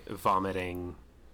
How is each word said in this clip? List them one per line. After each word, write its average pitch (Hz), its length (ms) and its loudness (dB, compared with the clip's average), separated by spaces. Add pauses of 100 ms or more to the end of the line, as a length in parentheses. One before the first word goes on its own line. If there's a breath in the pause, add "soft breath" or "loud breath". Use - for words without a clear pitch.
vomiting 92 880 0 (360)